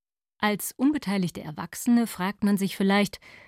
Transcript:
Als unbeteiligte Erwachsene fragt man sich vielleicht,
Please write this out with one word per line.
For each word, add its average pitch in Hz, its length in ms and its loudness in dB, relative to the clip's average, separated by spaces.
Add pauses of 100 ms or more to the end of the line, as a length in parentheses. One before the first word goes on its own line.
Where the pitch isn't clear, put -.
(380)
Als 208 380 -2
unbeteiligte 202 680 -2
Erwachsene 226 680 0
fragt 190 340 -4
man 202 140 4
sich 190 200 -2
vielleicht, 196 440 2 (280)